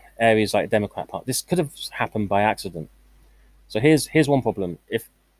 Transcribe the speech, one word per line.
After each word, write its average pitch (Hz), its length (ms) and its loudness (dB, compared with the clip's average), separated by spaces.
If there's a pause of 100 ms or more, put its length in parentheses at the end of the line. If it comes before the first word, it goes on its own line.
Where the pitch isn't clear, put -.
(200)
areas 110 340 4
like 98 160 0
Democrat 104 380 -2
Party, - 180 -12
this 127 160 -4
could - 160 -4
have 156 140 -2 (200)
happened 107 380 -4
by 101 120 2
accident. 95 480 -4 (800)
So - 120 -4
here's, 147 280 4
here's 156 200 2
one 139 140 2
problem. 95 460 -4
If, - 220 -6 (300)